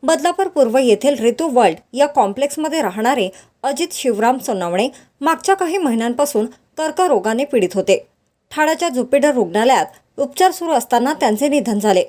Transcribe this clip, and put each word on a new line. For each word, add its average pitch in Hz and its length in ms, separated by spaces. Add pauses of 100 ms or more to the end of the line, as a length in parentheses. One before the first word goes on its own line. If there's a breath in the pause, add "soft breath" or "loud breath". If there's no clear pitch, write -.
बदलापूर 330 460
पूर्व 254 300
येथील 247 460
ऋतू 240 240
वर्ल्ड 220 300 (140)
या 277 140
कॉम्प्लेक्समध्ये 285 760
राहणारे 214 460 (340 loud breath)
अजित 285 300
शिवराम 240 460
सोनवणे 185 500 (320 loud breath)
मागच्या 320 340
काही 370 240
महिन्यांपासून 240 680
कर्करोगाने 277 960
पीडित 233 300
होते. 190 340 (420)
ठाण्याच्या 320 380
ज्युपिटर 262 460
रुग्णालयात 208 520 (320)
उपचार 359 320
सुरू 339 200
असताना 247 440
त्यांचे 269 340
निधन 262 300
झाले. 208 300